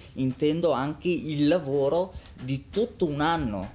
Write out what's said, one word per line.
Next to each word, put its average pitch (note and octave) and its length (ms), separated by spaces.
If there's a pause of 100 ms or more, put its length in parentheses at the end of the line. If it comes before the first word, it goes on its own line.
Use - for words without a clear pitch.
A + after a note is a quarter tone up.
(140)
intendo D3+ 560
anche C#3+ 380
il D3 400
lavoro D#3 640 (280)
di C3+ 300
tutto A3 360
un C#3+ 140
anno C3+ 540